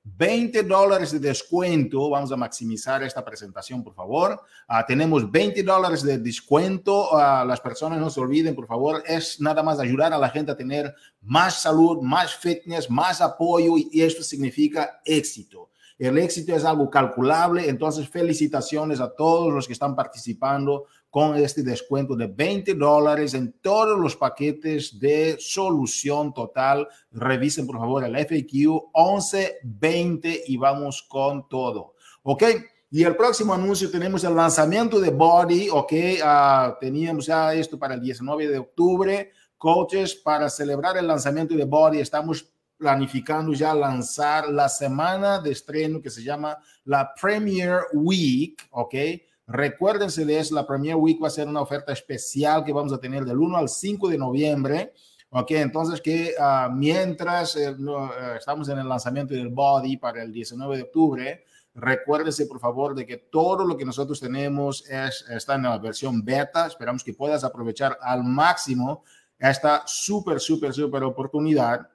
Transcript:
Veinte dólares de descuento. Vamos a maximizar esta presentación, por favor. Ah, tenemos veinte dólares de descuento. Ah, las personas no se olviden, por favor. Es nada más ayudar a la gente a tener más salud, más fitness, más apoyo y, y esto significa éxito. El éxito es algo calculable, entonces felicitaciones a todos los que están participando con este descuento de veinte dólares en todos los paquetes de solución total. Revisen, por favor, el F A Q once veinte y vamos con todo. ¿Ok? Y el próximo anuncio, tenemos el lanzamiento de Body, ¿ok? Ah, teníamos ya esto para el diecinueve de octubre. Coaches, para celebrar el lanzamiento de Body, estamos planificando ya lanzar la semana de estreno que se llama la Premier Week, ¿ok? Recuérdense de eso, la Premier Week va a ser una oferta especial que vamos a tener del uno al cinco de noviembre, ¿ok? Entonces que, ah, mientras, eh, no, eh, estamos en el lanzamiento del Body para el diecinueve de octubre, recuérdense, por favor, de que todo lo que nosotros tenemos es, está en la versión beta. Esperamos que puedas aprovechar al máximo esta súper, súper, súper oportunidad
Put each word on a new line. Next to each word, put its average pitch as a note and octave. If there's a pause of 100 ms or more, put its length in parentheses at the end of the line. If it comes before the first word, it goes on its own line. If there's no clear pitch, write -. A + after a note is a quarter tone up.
Veinte G#3+
dólares F#3+
de D3+
descuento. C#3+
Vamos C#3+
a C3+
maximizar A#2+
esta -
presentación, A2
por G2+
favor. D3+ (240)
Ah, A#2
tenemos C#3
veinte G3
dólares F#3
de C#3
descuento. F3
Ah, C#3
las B2
personas D#3
no D#3
se C3+
olviden, D3
por B2
favor. C#3+
Es D#3+
nada D3+
más D#3
ayudar C#3
a D#3
la C3+
gente D3
a -
tener C#3 (260)
más D#3+
salud, D#3+
más D#3
fitness, E3+
más E3
apoyo E3+
y, D3
y D#3+
esto D#3+
significa D3
éxito. G#2 (280)
El B2+
éxito E3+
es D3
algo D3+
calculable, D#3
entonces D3+
felicitaciones D3+
a B2
todos E3
los C3
que B2
están C#3
participando C#3 (240)
con D3+
este D3
descuento C3
de A2+
veinte F#3
dólares D3
en B2+
todos G#3+
los D#3
paquetes D3
de D3+
solución D3
total. C3+ (240)
Revisen, C3
por B2+
favor, B2+
el A#2
F D3+
A D3+
Q D#3
once F#3+
veinte E3
y C3
vamos C#3
con C#3
todo. B2 (280)
¿Ok? C#3 (480)
Y D#3
el E3+
próximo A3
anuncio, F#3+
tenemos F3+
el E3+
lanzamiento E3
de F3+
Body, F3
¿ok? D#3 (300)
Ah, C#3
teníamos D3
ya D#3
esto D#3+
para C3
el B2
diecinueve C3
de C#3
octubre. F#3+ (260)
Coaches, F3+
para D3+
celebrar D3
el F3+
lanzamiento D#3
de D3
Body, D3+
estamos D3+ (240)
planificando C#3
ya D3+
lanzar D3
la C#3+
semana F3+
de D3+
estreno D#3
que C3+
se A2+
llama D3+ (280)
la C#3
Premier F#3 (100)
Week, D3+ (160)
¿ok? A#2+ (520)
Recuérdense D#3+
de D3+
eso, D#3
la C#3+
Premier C#3+
Week D#3+
va D#3
a D3
ser D3
una D3
oferta C#3
especial D3
que D3
vamos C#3+
a C3
tener C3
del B2
uno E3+
al D3+
cinco G3
de E3
noviembre, C#3 (380)
¿ok? B2+
Entonces D#3
que, E3
ah, C3+
mientras, E3+
eh, C#3+
no, C#3
eh, B2
estamos C#3+
en C#3
el C3+
lanzamiento B2+
del B2
Body C3+
para A#2
el A2+
diecinueve A#2+
de B2+
octubre, C#3+ (300)
recuérdense, C#3+
por B2
favor, C3
de B2+
que A#2+
todo F3+
lo E3
que C#3
nosotros C#3
tenemos C#3
es, C3+
está A#2+
en C3+
la A#2+
versión A2+
beta. C#3
Esperamos B2+
que A2+
puedas C#3+
aprovechar B2
al B2+
máximo C3+ (340)
esta C#3+
súper, F#3
súper, D3+
súper C#3
oportunidad C3+